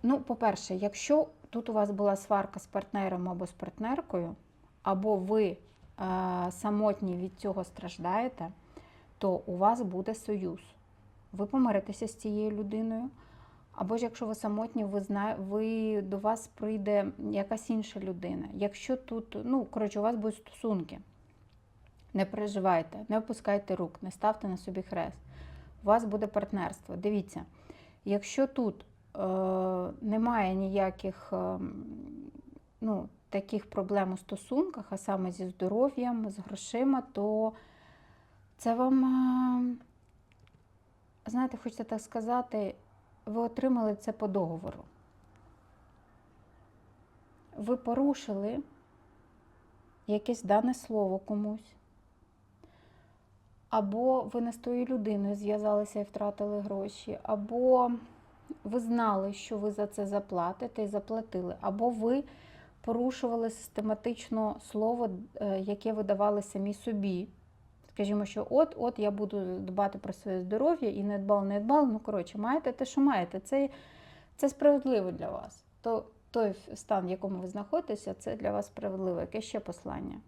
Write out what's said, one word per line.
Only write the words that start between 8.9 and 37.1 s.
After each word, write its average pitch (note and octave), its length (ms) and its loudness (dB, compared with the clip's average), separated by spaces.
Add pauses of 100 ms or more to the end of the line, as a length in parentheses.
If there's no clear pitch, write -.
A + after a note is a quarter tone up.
то G3 140 2 (140)
у F3+ 120 -4
вас A3+ 240 6
буде F#3+ 340 -2
союз. F#3+ 440 -4 (720)
Ви G3 140 -2
помиритеся G#3+ 640 2
з A3 80 -8
цією G#3+ 360 -2
людиною. A3 580 -4 (600)
Або G3+ 260 -2
ж A#3 60 0
якщо A#3 220 -4
ви A3 100 -2
самотні, A3 500 -2
ви G3 160 0
зна-, G3+ 380 0
ви, G#3+ 640 0
до F#3+ 160 -4
вас A3 300 0
прийде G#3 680 0
якась G#3 520 -2
інша A3 300 -2
людина. F#3 540 -6
Якщо G3+ 440 -2
тут, A3+ 460 -8
ну, B3 220 2
коротше, G#3 340 -2
у G#3 40 0
вас A#3 120 2
будуть A3 200 -2
стосунки. - 640 -4 (1120)
Не F#3+ 120 2
переживайте, G3+ 840 0
не G#3+ 80 2
опускайте G3+ 580 0
рук, E3+ 260 -4
не F#3 100 -8
ставте G#3+ 360 0
на F#3 100 -4
собі F#3 240 -6
хрест. - 360 -6 (680)
У G3+ 40 2
вас A3+ 180 6
буде G#3 220 0
партнерство. G3 680 -4
Дивіться, F#3+ 460 -2 (640)
якщо G3+ 420 0
тут, A#3+ 380 -2 (300)
е... - 40 -8 (840)
немає A3 540 2
ніяких, F#3+ 760 0
е, F#3 260 -2 (1200)
ну, G#3 280 -2 (200)
таких G3 400 -4
проблем F#3+ 440 0
у F#3 40 -4
стосунках, B3+ 720 -4
а G3 80 -6
саме F#3+ 340 -2
зі F#3 160 -6
здоров'ям, A3+ 840 0
з G3+ 100 -10
грошима, B3+ 640 0 (100)